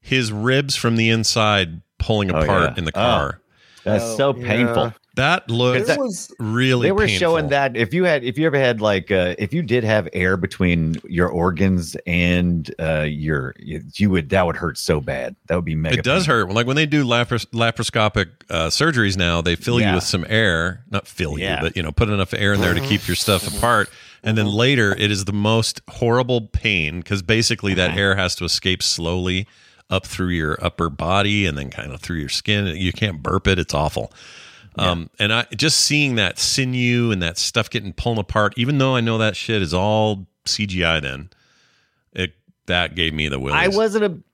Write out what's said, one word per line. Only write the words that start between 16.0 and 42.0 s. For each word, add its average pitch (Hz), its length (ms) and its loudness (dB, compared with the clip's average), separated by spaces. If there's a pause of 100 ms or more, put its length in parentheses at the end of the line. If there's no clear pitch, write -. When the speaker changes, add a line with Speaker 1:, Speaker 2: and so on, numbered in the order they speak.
Speaker 1:
does 156 220 0
Speaker 2:
painful. 113 220 2
Speaker 1:
hurt. 95 60 -4
Like, 117 120 2
when 131 100 0
they 160 100 2
do 147 180 2
lapar-, 120 460 0
laparoscopic, 113 800 0 (220)
uh, 80 180 0
surgeries 117 500 2
now, 85 240 2
they 85 120 2
fill 120 240 0
you 107 80 4
Speaker 2:
Yeah. 98 100 2
Speaker 1:
with 85 80 0
some 87 260 -2
air, 92 600 0
not 98 160 -4
fill 76 320 -6
you, 85 60 -4
Speaker 2:
Yeah. 87 160 -2
Speaker 1:
but, 78 160 -2
you 87 60 -2
know, 78 100 -4
put 110 160 0
enough 98 260 -2
air 101 200 2
in 98 80 0
there 90 120 2
to - 60 0
keep 131 260 -2
your 87 100 -2
stuff 95 300 0
Speaker 2:
<laughs> 73 100 -6
Speaker 1:
apart. 113 340 2 (340)
And 110 140 0
then 104 80 2
Speaker 2:
Mm-hmm. 101 100 0
Speaker 1:
later, 117 420 4
it 104 140 2
is 98 140 -4
the 104 80 -4
most 110 460 0 (100)
horrible 120 500 0
pain 87 600 -2
'cause 101 200 -2
basically 110 520 2
that 90 160 4
Speaker 2:
Uh-huh. 90 100 0
Speaker 1:
air 98 160 4
has 92 200 0
to - 100 -8
escape 92 360 -2
slowly 92 640 -2 (440)
up 92 160 -2
through 90 240 -4
your 80 340 -2
upper 85 260 -2
body 101 560 0
and 76 120 -2
then 69 120 -8
kind 65 220 -12
of - 80 -14
through 87 160 -6
your 71 140 -6
skin. 104 440 -2
You 90 160 -2
can't 85 320 -4
burp - 240 0
it. 95 140 4
It's - 140 -4
awful. 73 360 -2 (680)
Speaker 2:
Yeah. 92 120 2
Speaker 1:
Um, 85 200 -4 (100)
and 104 120 2
I 117 220 0
just 139 260 0
seeing 143 360 2
that 98 220 0
sinew 123 760 0
and 92 100 0
that 85 160 -4
stuff - 320 -2
getting 98 220 -6
pulled 117 260 -2
apart, 104 380 0
even 131 220 0
though 131 180 4
I 123 60 2
know 113 160 0
that 107 180 0
shit 110 260 -2
is 80 120 -2
all 104 520 2 (200)
C - 200 -2
G 92 160 -2
I 82 180 2
then, 69 280 -10 (880)